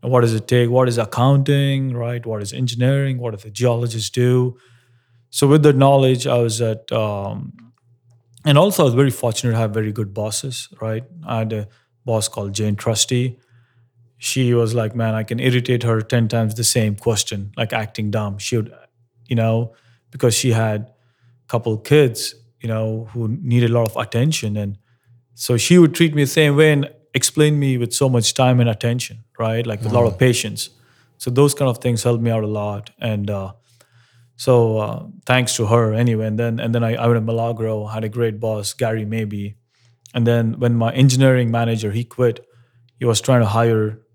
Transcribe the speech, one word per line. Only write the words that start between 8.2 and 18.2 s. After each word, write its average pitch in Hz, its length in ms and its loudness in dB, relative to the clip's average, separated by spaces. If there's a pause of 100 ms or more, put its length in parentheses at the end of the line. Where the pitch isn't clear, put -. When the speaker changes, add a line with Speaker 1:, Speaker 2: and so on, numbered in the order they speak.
Speaker 1:
and 143 140 6
also 190 240 4
I - 20 6
was 123 100 2
very 135 160 4
fortunate 117 420 -4
to 110 40 0
have 110 160 -2
very 107 200 -4
good 107 220 -6
bosses, 110 540 -8 (120)
right? 110 240 -6 (220)
I 117 120 -4
had 110 140 -4
a 107 160 -8 (360)
boss 110 240 -2
called 101 240 -8
Jane 104 240 -2
Trusty. 123 600 -2 (800)
She 123 360 0
was 117 200 2
like, 110 200 -2
"Man, 113 200 -2
I 110 100 -4
can 117 160 -6
irritate 123 420 0
her 113 200 0
ten 117 260 0
times 110 260 -2
the 113 100 -6
same 107 300 0
question," 101 600 -4
like 113 160 -4
acting 107 400 -4
dumb. 104 260 -4